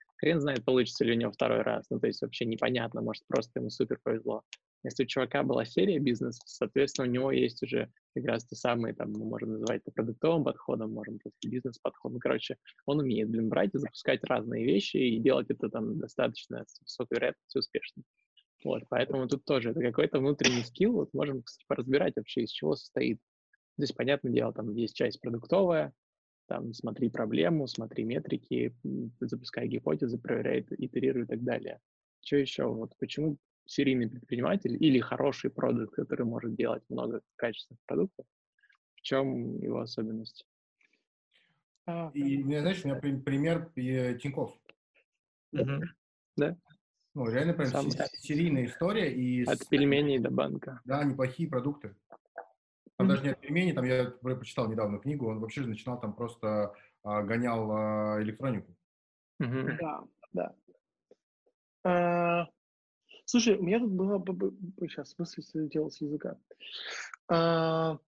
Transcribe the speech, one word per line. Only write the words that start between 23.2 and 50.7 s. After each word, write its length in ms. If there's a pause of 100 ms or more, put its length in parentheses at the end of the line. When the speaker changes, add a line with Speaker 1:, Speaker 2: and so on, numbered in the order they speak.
Speaker 1:
Здесь, 140
понятное 400
дело, 200
там 220
есть 220
часть 260
продуктовая, 720 (540)
там, 260
смотри 360
проблему, 580
смотри 360
метрики, 800
м, 360
запускай 480
гипотезы, 500
проверяй, 540
итерируй 520
и 40
так 160
далее. 360 (440)
Че 140
еще? 360
Вот 260
почему 380 (300)
серийный 420
предприниматель 760
или 160
хороший 500
продукт, 460
который 300
может 300
делать 340
много 320 (160)
качественных 480
продуктов, 400 (720)
в 60
чем 600
его 180
особенность? 640 (1400)
Speaker 2:
А. 260
Speaker 3:
И 300
у 40
меня, 140
знаешь, 220
у 60
меня 100
при-, 180
пример, 600
э, 380
Тинькофф. 360 (1000)
Speaker 1:
Мгм. 300 (520)
Да. 220 (580)
Speaker 3:
Ну, 140
реально 240
прям 160
Speaker 1:
Сам 220
Speaker 3:
се-, 160 (100)
серийная 480
история 480
и 320
Speaker 1:
От 140
Speaker 3:
с-, 80
Speaker 1:
пельменей 520
до 120
банка. 520